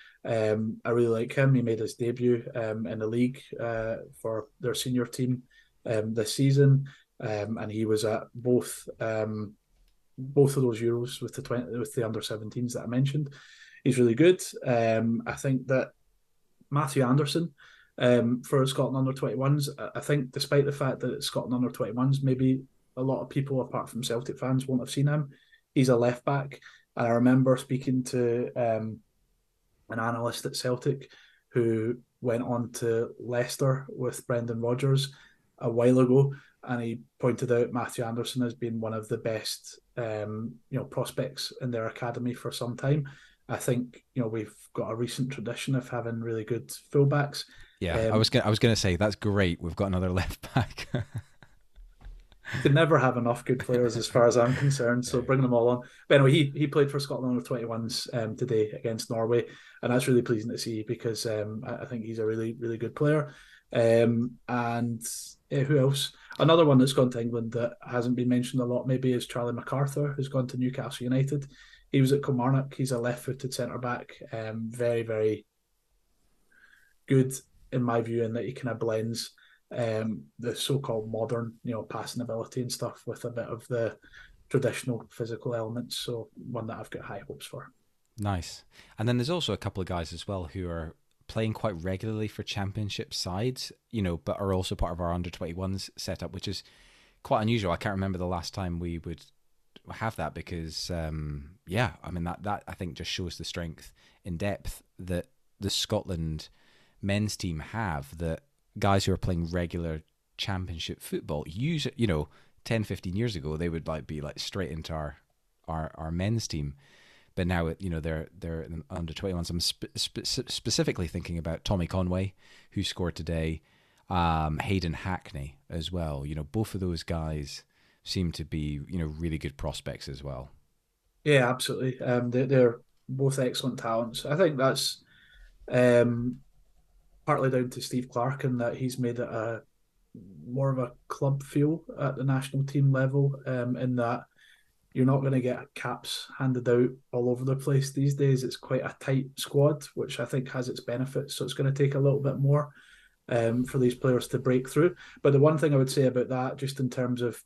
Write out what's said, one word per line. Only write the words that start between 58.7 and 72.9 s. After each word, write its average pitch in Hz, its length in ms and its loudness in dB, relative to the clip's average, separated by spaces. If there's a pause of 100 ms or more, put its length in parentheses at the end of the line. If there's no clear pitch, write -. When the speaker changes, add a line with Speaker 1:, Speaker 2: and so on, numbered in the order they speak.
Speaker 1:
against 113 400 -4
Norway, 113 360 2 (360)
and 120 100 2
that's 123 140 2
really 123 160 6
pleasing 113 280 0
to 123 80 -6
see 110 240 -4
because, 117 440 -4
um, 107 400 -4
I, 123 160 -8
I - 40 -10
think 113 180 -8
he's 113 160 -6
a 110 60 0
really, 113 320 -2
really 117 200 -4
good 113 160 -6
player. 147 380 2 (400)
Um, 117 640 4 (100)
and, 117 560 -2 (480)
uh, 143 40 0
who 143 220 4
else? 139 340 2 (260)
Another 165 260 8
one 139 140 8
that's 127 140 6
gone 127 180 4
to 123 100 -4
England 117 320 -4
that 117 220 -2 (100)
hasn't 123 320 0
been 123 120 0
mentioned 123 340 2
a - 20 0
lot 123 220 0
maybe 131 260 2
is 120 140 0
Charlie 120 260 -4
MacArthur, 139 600 -2
who's 139 160 -4
gone 127 200 0
to - 80 -10
Newcastle 123 480 -4
United. 135 420 0 (440)
He 139 100 4
was 131 120 6
at 143 100 4
Kilmarnock. 135 520 2
He's 131 180 -2